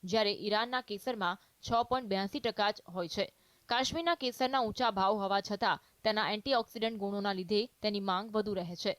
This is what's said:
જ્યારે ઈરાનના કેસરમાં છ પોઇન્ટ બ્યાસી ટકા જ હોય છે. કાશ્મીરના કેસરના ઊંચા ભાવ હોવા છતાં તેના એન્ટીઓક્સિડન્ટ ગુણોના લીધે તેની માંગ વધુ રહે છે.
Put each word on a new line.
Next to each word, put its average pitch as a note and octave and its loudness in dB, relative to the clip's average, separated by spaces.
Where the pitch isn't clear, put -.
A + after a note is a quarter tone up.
જ્યારે G3+ 0
ઈરાનના A3+ -2
કેસરમાં G3+ -4
છ - -6
પોઇન્ટ B3+ -2
બ્યાસી G3 0
ટકા G#3+ 0
જ - -6
હોય F3 -4
છે. G3+ -2
કાશ્મીરના D#4 0
કેસરના B3+ 0
ઊંચા A3+ 2
ભાવ G3 4
હોવા G3 0
છતાં G3+ 0
તેના G#3+ 2
એન્ટીઓક્સિડન્ટ A3+ 0
ગુણોના G3+ 0
લીધે F#3+ 2
તેની G#3 0
માંગ G3 -2
વધુ G#3 0
રહે F3 -4
છે. G3 0